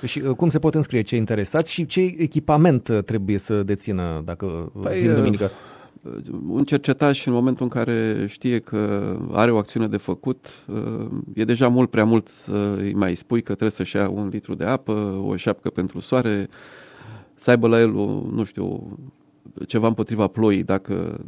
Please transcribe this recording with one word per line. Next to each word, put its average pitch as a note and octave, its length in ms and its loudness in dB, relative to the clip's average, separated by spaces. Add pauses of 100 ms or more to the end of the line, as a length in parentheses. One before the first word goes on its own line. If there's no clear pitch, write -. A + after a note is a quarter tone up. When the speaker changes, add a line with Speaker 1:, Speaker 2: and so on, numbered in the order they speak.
Speaker 1:
Și, C#3+ 140 -6
uh, C3 160 -2
cum E3+ 140 2
se D#3+ 100 2
pot D3+ 160 2
înscrie C3+ 260 0
cei A#2 180 -2
interesați A2 520 0
și E3+ 140 -2
ce F#3 320 0
echipament, D3+ 680 2
uh, G#2+ 160 2
trebuie G2+ 340 -2
să G#2 260 -2
dețină F#2 640 -4
dacă, F2+ 200 -8
uh, E2+ 380 -8
Speaker 2:
Păi, F#3 160 -2
Speaker 1:
vin E3+ 100 4
Speaker 2:
uh, A2 60 4
Speaker 1:
duminică? G#2 360 2 (960)
Speaker 2:
un G#2 160 0
cercetaș, C#3 600 0
în B2+ 80 2
momentul B2+ 300 2
în A#2+ 60 -2
care A2+ 580 -2
știe A#2+ 320 -2
că G2+ 560 -2 (160)
are A2+ 200 4
o A2+ 60 4
acțiune A2 300 0
de G#2 100 -2
făcut, - 500 -6 (200)
uh, A2 380 -6 (280)
e A2 100 -2
deja A#2+ 240 4
mult B2 220 6
prea A2 160 2
mult A2+ 220 2
să G2+ 500 -4
îi G2 160 -2
mai F#2+ 220 0
spui A#2 260 -2
că - 100 -8
trebuie G#2 200 0
să-și - 240 -6
ia G2+ 140 2
un G2+ 180 -4
litru F#2+ 280 -8
de - 80 -6
apă, G#2+ 640 -2
o G2+ 100 -2
șapcă - 340 -4
pentru - 300 -4
soare, A2 500 0 (840)
să - 140 0
aibă A#2 180 6
la A#2 120 6
el A2 160 4
o, G2+ 100 0 (260)
nu A2 120 -2
știu, G2 540 -8 (680)
ceva A2 200 2
împotriva A2 400 0
ploii, G#2 360 2
dacă, F2+ 640 -4